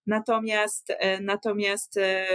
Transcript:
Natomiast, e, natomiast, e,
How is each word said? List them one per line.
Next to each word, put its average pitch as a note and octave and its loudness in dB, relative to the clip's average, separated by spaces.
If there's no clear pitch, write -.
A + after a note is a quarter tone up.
Natomiast, G#3+ 0
e, F#3+ 0
natomiast, G#3 -2
e, F#3+ 2